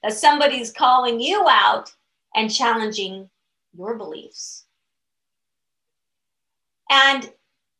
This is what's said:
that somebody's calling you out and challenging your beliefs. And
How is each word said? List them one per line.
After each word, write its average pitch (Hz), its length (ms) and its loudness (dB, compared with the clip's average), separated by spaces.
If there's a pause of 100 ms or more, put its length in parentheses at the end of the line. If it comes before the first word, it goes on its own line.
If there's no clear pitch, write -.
that 214 120 -4
somebody's 285 580 0
calling 247 480 2
you 359 300 0
out 202 420 2 (440)
and 220 180 -2
challenging 214 760 -4 (460)
your 202 200 -10
beliefs. - 720 -16 (2250)
And 269 340 4 (560)